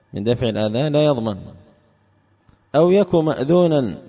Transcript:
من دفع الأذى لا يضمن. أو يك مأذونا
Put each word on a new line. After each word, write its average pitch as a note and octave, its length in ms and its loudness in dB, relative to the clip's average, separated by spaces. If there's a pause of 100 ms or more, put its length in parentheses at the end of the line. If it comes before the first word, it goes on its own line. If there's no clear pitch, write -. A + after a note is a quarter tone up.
(120)
من G2+ 120 -6
دفع A#2+ 240 0
الأذى G#2+ 400 -2
لا D3+ 160 0
يضمن. A2+ 320 -2 (1400)
أو E3 160 4
يك F#3+ 240 2
مأذونا D#3 840 0 (100)